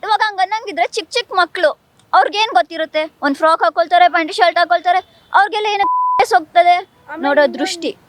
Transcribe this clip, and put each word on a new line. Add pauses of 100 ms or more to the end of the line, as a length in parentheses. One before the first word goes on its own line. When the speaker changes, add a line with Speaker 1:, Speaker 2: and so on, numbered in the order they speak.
Speaker 1:
ಇವಾಗ
ಹಂಗ್
ಅನ್ನಂಗಿದ್ರೆ
ಚಿಕ್ಕ
ಚಿಕ್ಕ
ಮಕ್ಳು (320)
ಅವ್ರಿಗೇನ್
ಗೊತ್ತಿರುತ್ತೆ? (100)
ಒಂದ್
ಫ್ರಾಕ್
ಹಾಕೊಳ್ತಾರೆ,
ಪ್ಯಾಂಟ್
ಶರ್ಟ್
ಹಾಕೊಳ್ತಾರೆ, (340)
ಅವ್ರಿಗೆಲ್ಲ
ಏನಕ್ಕೆ
ಹೋಗ್ತದೆ
Speaker 2:
ಆಮೇಲೆ
Speaker 1:
ನೋಡೋ
Speaker 2:
ಇನ್ನೊಂದ್
Speaker 1:
ದೃಷ್ಟಿ. (120)